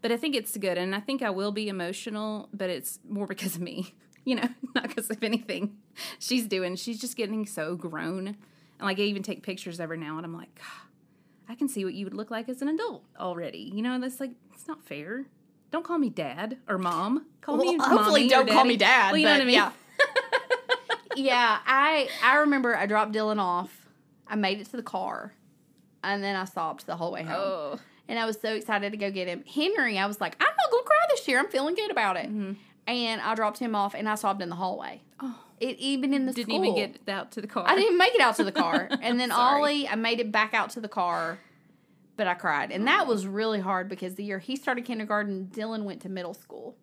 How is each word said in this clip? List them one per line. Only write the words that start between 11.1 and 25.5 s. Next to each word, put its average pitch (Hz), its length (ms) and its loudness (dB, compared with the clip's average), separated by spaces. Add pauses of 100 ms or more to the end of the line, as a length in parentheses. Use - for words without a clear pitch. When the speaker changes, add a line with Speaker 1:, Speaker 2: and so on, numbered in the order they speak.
Speaker 1:
I 233 80 -14
can 277 120 -2
see 202 160 -4
what 185 100 -4
you 196 120 -6
would 196 80 -10
look 208 160 -8
like 233 180 -6
as 254 140 -6
an 277 60 0
adult 330 340 -2 (160)
already." 170 560 -6
You 214 80 -2
know, 247 120 0
and 254 100 -2
that's 254 160 -8
like, 262 120 -6 (200)
it's - 160 -20
not 311 160 -12
fair. 196 420 -10 (460)
Don't 330 140 -4
call 339 100 -2
me 277 140 2
dad 175 480 -6 (100)
or 185 80 0
mom. 185 480 0 (160)
Call 294 160 -2
Speaker 2:
Well, 349 160 4
Speaker 1:
me 330 60 2
Speaker 2:
hopefully 269 200 6
Speaker 1:
mommy 214 280 6
or - 20 6
Speaker 2:
don't 262 180 8
call 214 120 6
Speaker 1:
daddy. 254 100 8
Speaker 2:
me 240 80 4
dad, 226 340 8
Speaker 1:
Well, 294 60 2
you 311 80 4
know 311 60 8
Speaker 2:
but 285 80 8
Speaker 1:
what 269 40 4
I - 40 4
mean? 247 80 6
Speaker 2:
yeah. 208 220 6
Speaker 1:
<laughs> - 1400 0
Speaker 2:
Yeah, 247 520 4
I, 277 420 4 (140)
I 262 160 8
remember 277 360 4
I 190 120 0
dropped 214 260 2
Dylan 214 260 0
off. 180 480 -2 (400)
I - 80 -8
made 202 260 0
it - 100 -12
to 247 80 -10
the 220 40 -8
car, 190 520 -6 (680)